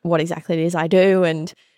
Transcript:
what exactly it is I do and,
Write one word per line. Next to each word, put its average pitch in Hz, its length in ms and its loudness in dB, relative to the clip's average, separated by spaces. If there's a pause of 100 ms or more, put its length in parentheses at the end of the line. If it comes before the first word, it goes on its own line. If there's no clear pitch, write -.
what 165 180 0
exactly 165 360 -6
it 160 60 -2
is 175 120 -2
I 165 120 -2
do 185 380 4
and, 160 260 -4 (260)